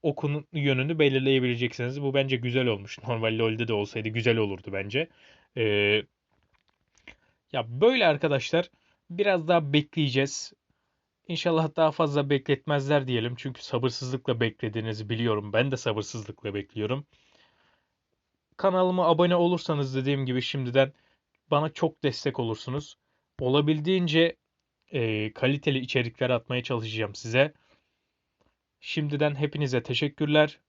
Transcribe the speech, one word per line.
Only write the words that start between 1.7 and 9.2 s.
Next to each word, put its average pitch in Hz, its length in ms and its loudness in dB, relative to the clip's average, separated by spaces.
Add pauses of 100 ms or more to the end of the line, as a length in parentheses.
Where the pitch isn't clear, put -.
Bu 139 120 -2
bence 135 220 2
güzel 123 300 0
olmuş. 104 360 -4
Normal 113 360 -2
LoL'de 113 300 0
de 120 40 0
olsaydı 107 360 -2
güzel 113 280 2
olurdu 101 360 -2
bence. 101 360 -4 (480)
Ee, 104 460 2 (1500)
ya 127 160 -2
böyle 208 380 2
arkadaşlar, 151 640 2 (400)
biraz 180 380 0